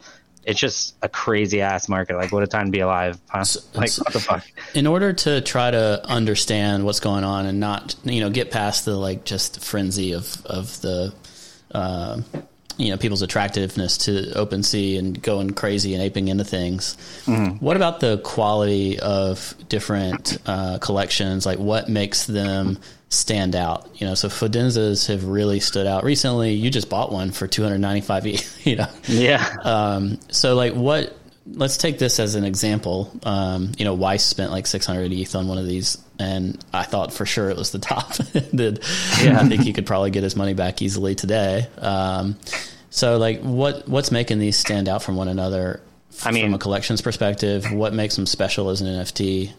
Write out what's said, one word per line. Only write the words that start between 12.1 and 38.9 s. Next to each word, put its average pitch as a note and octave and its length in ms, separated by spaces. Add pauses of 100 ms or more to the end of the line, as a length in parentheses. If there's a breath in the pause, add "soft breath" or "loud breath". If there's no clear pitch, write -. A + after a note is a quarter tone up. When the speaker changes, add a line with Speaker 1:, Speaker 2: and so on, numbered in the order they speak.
Speaker 2:
you A#2 140
know, F#2+ 60
people's G2 260
attractiveness G2 720
to - 140 (240)
OpenSea G2+ 640
and F#2 240
going G2 280
crazy G2+ 440
and F#2 80
aping G2 240
into G2 160
things. F#2 540 (280 loud breath)
Speaker 1:
Mm-hmm. G#2+ 400
Speaker 2:
What E3 120
about E3+ 240
the A2 180
quality G#2 800
of G2 560 (140)
different, G2 760
uh, F#2 340
collections? F#2+ 680
Like, F#2 140
what G#2+ 280
makes G#2 380
them G2 540 (300 loud breath)
stand F#2+ 440
out? E2+ 400
You G2+ 140
know, F#2+ 80
so - 120
Fidenzas A2+ 760
have G2 180
really G2+ 360
stood G2 260
out F#2+ 160
recently. B2 520
You A2 140
just B2+ 220
bought G#2 220
one F#2+ 180
for F#2+ 160
two G#2+ 160
hundred G2+ 160
ninety-five G2+ 480
E G#2 60
T G2 60
H, - 180
<laughs> - 100
you C3 80
know? - 140 (180)
Speaker 1:
Yeah. B2 560
Speaker 2:
Um, G#2 560 (140)
so, B2+ 240
like, B2 180
what, C#3+ 420 (300)
let's C3+ 300
take - 240
this B2+ 180
as G#2+ 160
an G#2 80
example. G2+ 720 (100)
Um, G2 560
you G#2+ 60
know, G2 100
Weiss F#2 300
spent, - 260
like, F#2 160
six - 180
hundred F#2 280
E F2+ 60
T F#2 40
H - 140
on F#2 100
one F#2 120
of F#2 80
these, F#2 300 (220)
and F#2+ 400 (140)
I F2+ 100
thought F#2+ 300
for G#2 120
sure G2 260
it F#2+ 60
was - 140
the G2+ 80
top. - 380
<laughs> - 160 (220)
Did A2 280 (400 loud breath)